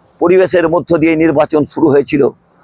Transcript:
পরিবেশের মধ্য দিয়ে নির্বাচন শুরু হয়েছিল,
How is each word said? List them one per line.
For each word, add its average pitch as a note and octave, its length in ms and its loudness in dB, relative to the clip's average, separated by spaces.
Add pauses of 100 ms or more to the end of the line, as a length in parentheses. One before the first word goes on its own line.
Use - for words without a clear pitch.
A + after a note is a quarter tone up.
(180)
পরিবেশের F3 500 0
মধ্য E3 280 -2
দিয়ে D#3+ 200 0
নির্বাচন D3+ 480 0
শুরু - 240 -2
হয়েছিল, C#3 400 0 (360)